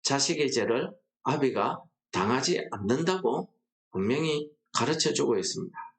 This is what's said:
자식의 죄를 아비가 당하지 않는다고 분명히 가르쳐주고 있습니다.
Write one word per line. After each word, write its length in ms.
자식의 500
죄를 400
아비가 600
당하지 600
않는다고 840
분명히 600
가르쳐주고 640
있습니다. 400